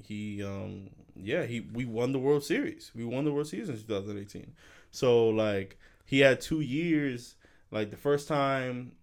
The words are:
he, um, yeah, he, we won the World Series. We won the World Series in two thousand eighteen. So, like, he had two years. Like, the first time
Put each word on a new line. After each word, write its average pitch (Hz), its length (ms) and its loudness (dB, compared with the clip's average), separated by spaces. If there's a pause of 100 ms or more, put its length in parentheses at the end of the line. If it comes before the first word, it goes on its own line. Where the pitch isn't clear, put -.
he, 104 380 -8
um, 98 480 -8 (260)
yeah, 123 280 -4
he, 117 160 -6
we 117 260 -8
won 120 260 -2
the 135 60 0
World 143 260 2
Series. - 500 -4
We 117 100 -8
won 127 200 -2
the 147 80 0
World 147 140 -2
Series 190 240 -8
in 117 60 -6
two 107 80 -12
thousand 104 340 -6
eighteen. 98 340 -14 (420)
So, 117 340 6
like, 104 500 0 (260)
he 139 160 4
had 131 220 8
two 160 180 -2
years. 147 760 -2 (340)
Like, 107 200 -2
the 110 60 -14
first 143 320 0
time 131 640 0 (100)